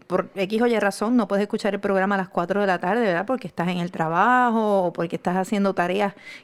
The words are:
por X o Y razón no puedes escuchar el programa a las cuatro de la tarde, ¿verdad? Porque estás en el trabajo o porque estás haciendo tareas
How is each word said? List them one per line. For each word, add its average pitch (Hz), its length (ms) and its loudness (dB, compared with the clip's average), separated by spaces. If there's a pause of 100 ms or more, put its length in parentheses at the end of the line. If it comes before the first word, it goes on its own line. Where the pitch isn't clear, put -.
por 185 280 -2
X 196 260 -2
o 240 60 4
Y 233 120 2
razón 208 380 0
no 214 100 2
puedes 202 180 0
escuchar 202 280 -2
el 202 80 -4
programa 196 340 2
a 196 40 0
las 185 100 -4
cuatro 190 320 -2
de 202 60 2
la 180 120 2
tarde, 196 220 0
¿verdad? 190 240 0
Porque 247 240 -4
estás 170 200 -4
en 180 100 -2
el 175 120 -4
trabajo 214 920 2
o 175 80 0
porque 170 240 -4
estás 180 220 -2
haciendo 196 340 0
tareas 190 400 0 (320)